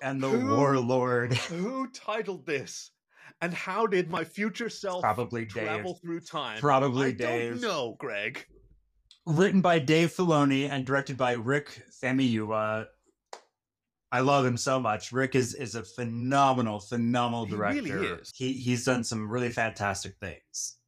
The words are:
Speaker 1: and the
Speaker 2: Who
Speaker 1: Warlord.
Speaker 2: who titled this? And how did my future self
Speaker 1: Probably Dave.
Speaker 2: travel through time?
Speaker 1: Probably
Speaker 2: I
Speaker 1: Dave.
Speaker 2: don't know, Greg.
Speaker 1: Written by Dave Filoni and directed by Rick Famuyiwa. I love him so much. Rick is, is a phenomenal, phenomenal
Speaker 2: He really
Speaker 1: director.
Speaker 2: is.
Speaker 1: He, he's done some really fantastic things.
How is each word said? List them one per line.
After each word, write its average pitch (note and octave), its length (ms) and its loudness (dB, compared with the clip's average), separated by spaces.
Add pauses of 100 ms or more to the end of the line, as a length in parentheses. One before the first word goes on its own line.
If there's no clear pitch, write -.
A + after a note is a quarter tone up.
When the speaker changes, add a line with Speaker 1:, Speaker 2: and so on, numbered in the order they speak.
Speaker 1:
and C3+ 180 -4
the C3+ 80 0
Speaker 2:
Who - 280 2
Speaker 1:
Warlord. B2 800 4
Speaker 2:
who G#3+ 580 -4
titled G3 540 -6
this? C3 440 -6 (500)
And F3 140 -4
how G#3 320 -2
did F3+ 240 0
my E3 140 -4
future G#3+ 460 -6
self F3+ 320 -6
Speaker 1:
Probably A#2 420 0
Dave. G#2 80 -12 (140)
Speaker 2:
travel G#2+ 280 -4
through E3+ 260 -8
time? B2+ 380 -8
Speaker 1:
Probably C3+ 500 4
Speaker 2:
I B2+ 40 -2
Speaker 1:
Dave. A#2+ 480 -2
Speaker 2:
don't A#3 100 -2
know, B2 300 -4
Greg. A2+ 440 -6 (840)
Speaker 1:
Written F3+ 340 4
by E3+ 180 6
Dave D#3 340 4
Filoni C#3+ 560 4
and C3+ 160 -4
directed C3+ 320 -2
by B2 180 2
Rick B2 500 -2 (180)
Famuyiwa. A2 840 0 (1300)
I B2 100 2
love C#3 220 4
him A#2+ 120 2
so C3 240 0
much. G#2+ 320 -2
Rick C3 240 0
is, B2+ 180 2
is A#2 220 -8
a A2 80 -8
phenomenal, B2 960 0
phenomenal A#2+ 640 0
Speaker 2:
He G#2 100 -6
really G#2 360 -2
Speaker 1:
director. F#2+ 320 -4
Speaker 2:
is. - 120 -18
Speaker 1:
He, C3 200 -4
he's B2 300 -2
done B2 200 0
some G#2+ 260 -6
really A#2+ 200 -2
fantastic G2+ 680 -4
things. - 720 -12